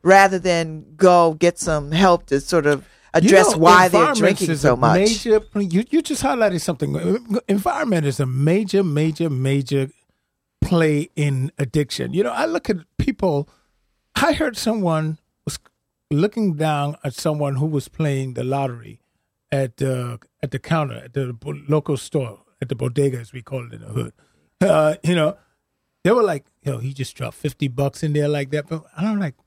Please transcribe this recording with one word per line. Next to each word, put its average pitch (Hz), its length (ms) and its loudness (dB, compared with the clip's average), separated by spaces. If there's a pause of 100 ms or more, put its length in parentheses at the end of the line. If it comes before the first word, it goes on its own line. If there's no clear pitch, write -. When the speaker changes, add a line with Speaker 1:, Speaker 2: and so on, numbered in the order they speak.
Speaker 1:
rather 190 360 6
than 165 440 -4 (140)
go 175 420 6
get 175 180 2
some 151 360 -4
help 180 340 4
to 139 140 0
sort 156 240 0
of 143 160 2
Speaker 2:
You - 480 0
Speaker 1:
address 190 220 6
Speaker 2:
know, 160 80 -2
Speaker 1:
why 180 280 8
they're - 140 4
Speaker 2:
environments 285 180 2
Speaker 1:
drinking 190 320 0
Speaker 2:
is 143 100 -4
Speaker 1:
so 135 120 4
Speaker 2:
a 120 40 0
Speaker 1:
much. 127 220 4
Speaker 2:
major, 214 420 2 (140)
you, 202 340 0
you 311 120 2
just 294 200 -6
highlighted 226 400 0
something. 175 840 -4
Environment 196 580 -2
is 135 140 -4
a 139 60 0
major, 175 580 0
major, 160 460 -2
major 135 600 -2 (720)
play 160 540 2
in 139 420 -2
addiction. 131 560 -4
You 185 100 0
know, 240 80 -2
I 285 140 -2
look 330 240 -4
at 196 80 0 (200)
people, 165 500 -2 (680)
I 294 180 2
heard 277 240 -2
someone 165 600 -2 (280)
was 143 140 -10 (520)
looking 196 440 0
down 147 480 -2
at 135 100 -6
someone 147 420 -4
who 139 100 -2
was 151 220 -4
playing 135 460 -4
the 120 100 -6
lottery 123 560 -6 (520)
at 135 260 -4
the, 123 420 -4 (240)
at 123 80 -8
the 131 80 -8
counter, 147 360 -2 (100)
at 120 80 -20
the 127 200 -6
bo-, 139 220 -12 (140)
local 147 280 0
store, 117 420 -6 (220)
at 127 80 -8
the 135 60 -6
bodega, 127 440 -2
as 113 140 -18
we 127 80 -16
call 123 240 -12
it 113 80 -20
in 110 80 -18
the 104 60 -18
hood. 117 260 -8 (460)
Uh, 156 440 4
you 175 120 2
know, 156 220 0 (680)
they 175 80 4
were 240 120 4
like, 165 220 -2 (180)
"Yo, 131 160 -4
he 131 140 -6
just 131 220 -10
dropped 117 220 -10
fifty 143 300 -4
bucks 135 360 -4
in 151 100 -2
there 147 140 0
like 143 240 -4
that." 151 160 -6
But 160 160 -10 (140)
I'm 208 220 -2
like 160 160 -4 (100)